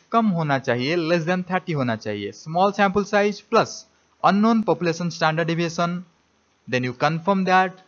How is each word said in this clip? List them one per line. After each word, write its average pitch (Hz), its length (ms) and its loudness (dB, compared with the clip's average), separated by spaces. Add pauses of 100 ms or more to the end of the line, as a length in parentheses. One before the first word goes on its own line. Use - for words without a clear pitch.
(100)
कम 226 160 2
होना 156 320 0
चाहिए, 123 380 -2
less 165 300 0
than 180 160 -2
thirty 180 320 -4
होना 123 200 0
चाहिए, 104 360 -6
small 180 480 0
sample 202 260 2
size 202 360 0
plus 196 340 0 (480)
unknown 214 400 4
population 170 540 -2
standard 160 320 0
deviation, 170 500 -2 (680)
then 123 200 -2
you 123 160 -6
confirm 170 460 0
that 185 380 2